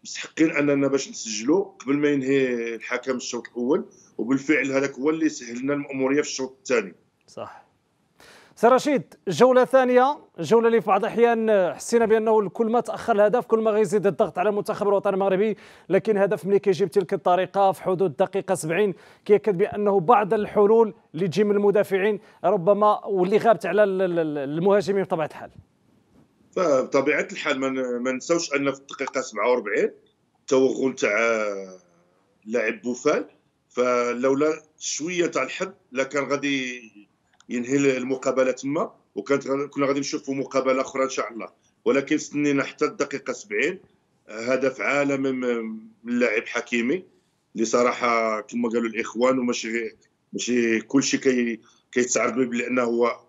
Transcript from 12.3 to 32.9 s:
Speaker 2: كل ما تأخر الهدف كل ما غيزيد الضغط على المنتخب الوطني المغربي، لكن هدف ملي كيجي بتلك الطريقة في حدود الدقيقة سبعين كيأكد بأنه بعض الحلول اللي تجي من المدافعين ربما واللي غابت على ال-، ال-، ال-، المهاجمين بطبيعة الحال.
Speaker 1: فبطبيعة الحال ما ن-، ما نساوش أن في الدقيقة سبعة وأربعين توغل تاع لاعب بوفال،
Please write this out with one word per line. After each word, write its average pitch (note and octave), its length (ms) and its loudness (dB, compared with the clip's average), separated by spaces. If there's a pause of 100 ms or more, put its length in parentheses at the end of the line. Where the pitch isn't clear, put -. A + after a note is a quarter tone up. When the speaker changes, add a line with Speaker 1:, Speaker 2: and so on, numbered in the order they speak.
Speaker 2:
كل A#3 180 -2
ما A#3 140 2
تأخر A3+ 320 -4
الهدف G#3 340 4
كل A3+ 120 2
ما A3 120 2
غيزيد G#3 360 2
الضغط E3+ 320 0
على F#3 100 0
المنتخب G3+ 400 -2
الوطني G3 260 2
المغربي، G3 420 0 (320)
لكن G3 280 2
هدف G3 300 0
ملي G3 120 4
كيجي F#3+ 260 2
بتلك F#3+ 300 0
الطريقة F#3 580 2
في - 100 -8
حدود F3+ 200 0
الدقيقة F#3 520 -2
سبعين E3+ 400 0 (300)
كيأكد G#3 340 2
بأنه G3+ 420 0
بعض G#3 340 2
الحلول G#3+ 600 2 (200)
اللي F3 140 -2
تجي E3+ 160 0
من G3+ 120 2
المدافعين G3+ 640 2 (240)
ربما G3+ 640 2
واللي G3 300 0
غابت G#3 300 2
على G3+ 180 2
ال-، F#3+ 180 0
ال-، F3 160 0
ال-، D3+ 200 -2
المهاجمين F3+ 680 0
بطبيعة D#3+ 220 -4
الحال. - 240 -14 (1080)
Speaker 1:
فبطبيعة C#3+ 760 0
الحال C#3+ 280 -4
ما C3+ 80 -2
ن-، B2 340 -4
ما B2+ 100 -2
نساوش E3 420 -4
أن C#3 180 0
في - 80 -12
الدقيقة - 400 -8
سبعة A2 300 -2
وأربعين A#2+ 400 0 (560)
توغل C3 480 2
تاع A2+ 520 0 (1000)
لاعب A2 360 -2
بوفال، B2 440 -2 (420)